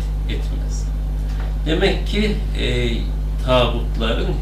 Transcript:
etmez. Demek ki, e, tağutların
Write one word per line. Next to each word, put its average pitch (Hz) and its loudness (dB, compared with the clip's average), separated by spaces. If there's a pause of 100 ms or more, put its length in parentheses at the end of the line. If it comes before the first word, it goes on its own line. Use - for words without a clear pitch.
(280)
etmez. - -2 (760)
Demek 180 2
ki, 208 2 (240)
e, 123 0 (580)
tağutların 117 2 (140)